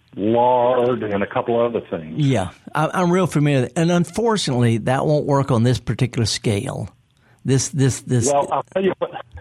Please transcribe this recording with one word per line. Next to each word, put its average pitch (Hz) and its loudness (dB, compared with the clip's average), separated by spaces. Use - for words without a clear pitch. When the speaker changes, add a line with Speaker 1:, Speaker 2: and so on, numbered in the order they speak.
Speaker 1:
lard, 120 2
and 101 -2
a 98 -2
couple 117 -2
other 117 0
things. 82 -4
Speaker 2:
Yeah, 104 0
I, 151 0
I'm 180 0
real 185 2
familiar. 143 2
And 170 2
unfortunately, 165 0
that 127 0
won't 151 0
work 139 2
on 113 4
this 120 2
particular - -2
scale. 101 -4
This, 127 0
this, 131 0
this. 127 0
Speaker 1:
Well, 139 2
I'll 143 -2
tell - -4
you 185 0
what, - -4